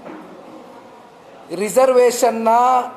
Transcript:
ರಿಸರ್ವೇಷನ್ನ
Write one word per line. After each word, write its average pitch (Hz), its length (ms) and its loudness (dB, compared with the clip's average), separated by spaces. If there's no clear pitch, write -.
ರಿಸರ್ವೇಷನ್ನ 240 920 0